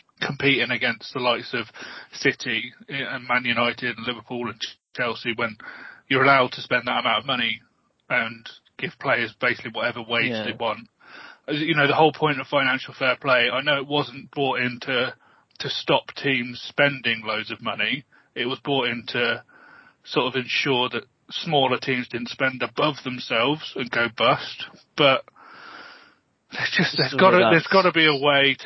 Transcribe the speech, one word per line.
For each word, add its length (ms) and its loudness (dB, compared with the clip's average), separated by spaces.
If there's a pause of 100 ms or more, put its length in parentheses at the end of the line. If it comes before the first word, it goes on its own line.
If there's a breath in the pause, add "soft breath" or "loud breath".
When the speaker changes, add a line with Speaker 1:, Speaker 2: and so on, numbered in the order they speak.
(220)
Speaker 1:
competing 500 0
against 420 -4
the 60 -4
likes 340 -2
of 120 -4 (480 loud breath)
City 600 -2 (140)
and 400 -8
Man 180 0
United 520 0
and 80 -8
Liverpool 440 -6
and 100 -10 (360)
Chelsea 400 -4
when 220 -4 (500 loud breath)
you're 160 4
allowed 280 6
to 100 -8
spend 240 0
that 140 -2
amount 200 2
of 60 -10
money 360 -2 (480)
and 380 -4 (300)
give 220 -6
players 400 0
basically 340 -2
whatever 340 -4
wage 220 0
Speaker 2:
Yeah. 160 -4
Speaker 1:
they 80 -4
want? 340 -4 (600 loud breath)
You 260 0
know, 140 4
the 80 2
whole 160 6
point 280 0
of 80 -10
financial 460 0
fair 220 0
play, 360 4
I 100 -2
know 160 2
it 100 -4
wasn't 420 -2
brought 300 0
in 220 -2
to, 340 -2 (440 soft breath)
to 100 -6
stop 460 0
teams 520 -2
spending 580 0
loads 240 -4
of 120 -10
money. 440 -4 (300 soft breath)
It 100 -2
was 140 -4
brought 280 0
in 220 -6
to 340 -2 (640 loud breath)
sort 220 0
of 120 -4
ensure 500 0
that 160 -6 (260)
smaller 480 2
teams 280 -2
didn't 220 -8
spend 320 -2
above 420 -2
themselves 720 -2
and 140 -6
go 260 0
bust. 500 0 (300)
But 280 4 (1300 loud breath)
there's 260 -4
just, 160 2
Speaker 2:
It's 40 -4
Speaker 1:
there's 140 2
Speaker 2:
sort 100 0
Speaker 1:
gotta, 240 8
Speaker 2:
of 60 6
Speaker 1:
there's 120 6
Speaker 2:
that 80 -6
Speaker 1:
gotta 200 6
be 140 4
a 180 4
way 320 4 (100)